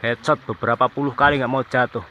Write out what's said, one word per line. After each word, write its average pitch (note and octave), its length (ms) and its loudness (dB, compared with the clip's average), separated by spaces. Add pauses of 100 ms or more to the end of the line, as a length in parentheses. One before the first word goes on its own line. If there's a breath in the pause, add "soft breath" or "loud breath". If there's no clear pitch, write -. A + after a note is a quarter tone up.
Headshot B2+ 400 0
beberapa A#2 400 0
puluh C#3+ 240 -2
kali, C#3 320 2
nggak B2 80 -2
mau C3 160 -2
jatuh. A#2+ 440 -2